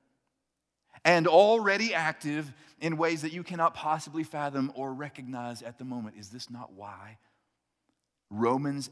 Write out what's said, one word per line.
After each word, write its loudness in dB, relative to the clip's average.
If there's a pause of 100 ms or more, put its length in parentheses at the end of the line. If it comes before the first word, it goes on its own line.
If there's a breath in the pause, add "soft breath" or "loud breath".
(1040 loud breath)
and 6
already 6
active -2 (260 loud breath)
in -2
ways 0
that -6
you -8
cannot 0
possibly -4
fathom -4
or -6
recognize -10
at -14
the -14
moment? -8
Is -18
this -14
not -16
why -18 (1120)
Romans 0